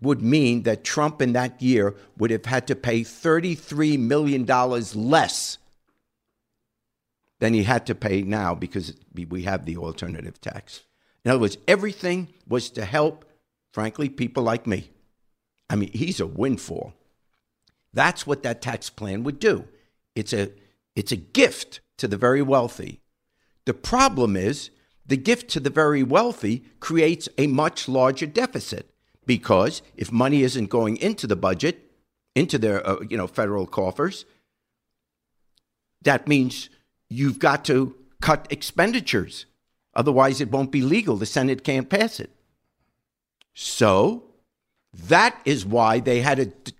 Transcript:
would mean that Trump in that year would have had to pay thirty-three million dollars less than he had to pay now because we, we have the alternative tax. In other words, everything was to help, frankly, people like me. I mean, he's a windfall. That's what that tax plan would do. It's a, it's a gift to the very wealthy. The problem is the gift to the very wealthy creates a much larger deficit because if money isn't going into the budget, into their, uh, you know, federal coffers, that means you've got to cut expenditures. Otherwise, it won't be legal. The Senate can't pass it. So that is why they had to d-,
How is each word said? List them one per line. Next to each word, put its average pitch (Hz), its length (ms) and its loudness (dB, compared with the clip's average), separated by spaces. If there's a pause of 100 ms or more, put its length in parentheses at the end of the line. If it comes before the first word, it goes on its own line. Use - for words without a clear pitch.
would 127 200 2
mean 120 420 4
that 110 200 0
Trump 151 380 0
in 123 120 2
that 123 280 -2
year 110 340 4 (220)
would 110 120 2
have 110 160 -2
had 123 220 -2
to 135 80 0
pay 117 280 -2
thirty-three 156 920 -2
million 135 480 0
dollars 123 500 0
less 123 600 0 (1800)
than 113 140 2
he 110 100 4
had 120 220 0
to 110 100 -4
pay 101 260 -2
now 98 320 -2
because 85 420 -8 (180)
we, 87 120 -10
we 90 180 -8
have 92 220 -4
the 85 120 -6
alternative 82 640 -12
tax. - 420 -14 (400)
In 120 80 2
other 131 80 4
words, 104 180 0 (100)
everything 185 600 0 (180)
was 127 240 -2
to 113 140 -8
help, 151 400 -2 (480)
frankly, 110 360 -4
people 123 340 -4
like 117 220 -2
me. 98 260 -4 (800)
I - 60 -2
mean, 101 160 -2
he's 156 280 -4
a 90 80 -4
windfall. - 640 -4 (1000)
That's 151 320 2
what 143 180 -2
that 117 180 -6
tax 120 280 -8
plan 104 340 -8
would 135 160 -6
do. 175 260 2 (500)
It's 110 180 -6
a, 101 180 -2 (440)
it's - 160 -4
a 120 60 -2
gift - 640 -2 (160)
to - 100 -6
the 202 100 -4
very 131 240 4
wealthy. 135 600 -2 (640)
The 120 80 0
problem 180 600 2
is 101 340 -4 (360)
the 135 120 0
gift 220 320 0
to - 100 -4
the 139 100 -2
very 147 340 2
wealthy 135 600 0 (160)
creates 165 480 2 (100)
a 143 100 2
much 147 400 0
larger 135 380 2
deficit - 640 -6 (360)
because 110 560 2 (140)
if - 160 -8
money 131 320 4
isn't 123 260 -2
going 113 280 0
into 202 300 -4
the 104 80 0
budget, 95 560 -2 (440)
into 147 220 0
their, 104 300 0
uh, 95 220 -2
you 110 80 -4
know, 92 100 -4
federal 101 400 -2
coffers, 143 580 -4 (1800)
that 139 240 2
means 135 420 0 (400)
you've 131 300 -2
got 147 260 2
to 131 300 2 (260)
cut 156 280 2
expenditures. 170 960 -2 (480)
Otherwise, 131 460 4
it 123 120 -4
won't 135 200 0
be 139 100 2
legal. 147 360 2
The 104 80 -4
Senate 131 380 0
can't 131 260 -2
pass 220 300 -4
it. - 100 -12 (1200)
So 110 720 2 (680)
that 165 500 4
is 135 220 0
why 113 340 2
they 123 220 2
had 139 160 2
to 131 80 0
d-, - 340 -14